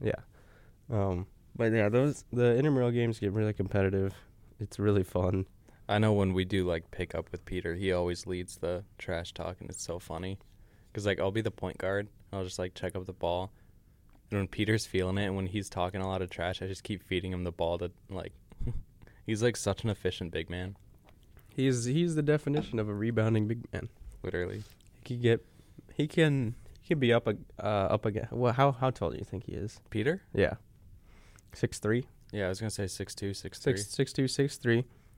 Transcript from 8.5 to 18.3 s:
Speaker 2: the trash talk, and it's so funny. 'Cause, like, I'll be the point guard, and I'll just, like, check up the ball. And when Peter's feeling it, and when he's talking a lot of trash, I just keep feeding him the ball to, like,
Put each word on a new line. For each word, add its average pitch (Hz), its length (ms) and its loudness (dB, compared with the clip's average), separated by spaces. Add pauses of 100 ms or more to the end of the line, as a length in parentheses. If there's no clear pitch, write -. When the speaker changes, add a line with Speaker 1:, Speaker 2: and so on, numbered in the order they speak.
Speaker 2:
the 87 260 -2 (140)
trash 87 340 -6
talk, 87 280 -8
and - 100 -12
it's - 120 -10
so 85 160 -6
funny. 90 400 -8 (540)
'Cause, 104 140 -4
like, 98 140 2
I'll 98 100 4
be 110 100 0
the 107 100 0
point - 280 -6
guard, 101 300 0 (220)
and 98 80 -4
I'll 92 60 -2
just, 90 140 -8
like, 92 160 -4
check 90 200 -6
up 92 120 -6
the 95 60 -10
ball. 90 400 0 (800)
And 104 100 0
when 95 80 -2
Peter's 107 380 0
feeling 92 320 0
it, 101 80 0
and 98 100 0
when 95 100 -2
he's 98 240 -4
talking 92 320 -2
a 95 60 -2
lot 95 120 -2
of 87 100 -4
trash, 90 300 -4
I 95 60 -6
just 95 180 -8
keep 101 180 -6
feeding 92 300 -2
him 90 120 -4
the 87 80 -4
ball 85 260 0
to, 87 120 -4 (200)
like, 92 220 -8 (340)